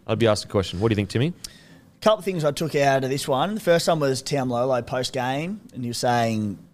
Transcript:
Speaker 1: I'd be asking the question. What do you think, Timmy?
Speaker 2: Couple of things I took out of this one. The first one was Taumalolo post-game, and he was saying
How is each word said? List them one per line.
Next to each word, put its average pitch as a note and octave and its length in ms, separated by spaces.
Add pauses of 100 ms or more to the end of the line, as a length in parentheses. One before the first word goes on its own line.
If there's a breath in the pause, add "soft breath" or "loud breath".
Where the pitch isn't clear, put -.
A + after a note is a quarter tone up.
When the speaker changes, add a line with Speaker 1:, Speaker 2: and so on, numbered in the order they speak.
Speaker 1:
I'd A2 140
be A2+ 80
asking G#2 220
the - 20
question. F2+ 280
What A2+ 100
do A2+ 40
you G2 40
think, G2+ 120
Timmy? D3 240 (680 loud breath)
Speaker 2:
Couple A3 180
of E3+ 60
things F3+ 180
I D3 80
took D3+ 240
out C3+ 280
of C3 60
this C3+ 180
one. D#3 280
The A3 60
first E3+ 260
one E3 120
was C3+ 220
Taumalolo B2+ 640
post-game, C3+ 760 (120)
and B2+ 100
he A#2+ 40
was A#2 100
saying A2+ 600 (140)